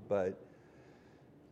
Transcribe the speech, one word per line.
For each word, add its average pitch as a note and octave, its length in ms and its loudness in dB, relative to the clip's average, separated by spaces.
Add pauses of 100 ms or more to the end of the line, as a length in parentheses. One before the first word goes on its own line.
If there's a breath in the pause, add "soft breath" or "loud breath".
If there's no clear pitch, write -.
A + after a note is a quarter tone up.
but G2 340 2 (1120 soft breath)